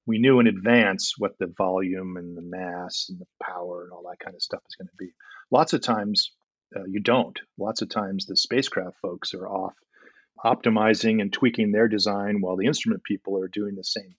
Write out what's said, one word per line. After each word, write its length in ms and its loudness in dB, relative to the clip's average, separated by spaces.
we 120 0
knew 220 8
in 80 8
advance 680 2
what 220 -2
the 180 -4
volume 580 -2
and 220 -12
the 40 -14
mass 680 -8
and 100 -12
the 60 -16
power 400 -10
and 80 -18
all 180 -20
that 140 -16
kind 100 -14
of 80 -12
stuff 240 -8
is 100 -18
gonna 220 -18
be. 120 -12
Lots 220 4
of 80 0
times, 500 0
uh, 120 -10
you 160 -4
don't. 360 2
Lots 240 -6
of 80 -6
times 380 -4
the 100 0
spacecraft 640 -2
folks 320 -8
are 160 -10
off 240 -4
optimizing 760 4
and 140 -2
tweaking 400 2
their 160 4
design 500 0
while 160 -2
the 120 0
instrument 360 0
people 340 -4
are 120 -2
doing 260 -6
the 80 -12
same 360 -8